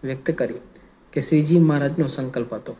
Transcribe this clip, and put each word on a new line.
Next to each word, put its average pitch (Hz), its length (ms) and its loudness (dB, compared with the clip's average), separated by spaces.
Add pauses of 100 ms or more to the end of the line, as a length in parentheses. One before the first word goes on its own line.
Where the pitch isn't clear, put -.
વ્યક્ત 131 280 -6
કરી 120 240 -4 (580)
કે 139 80 -2
શ્રીજી 151 380 4
મહારાજનો 151 480 2
સંકલ્પ 127 460 -6
હતો 110 260 -12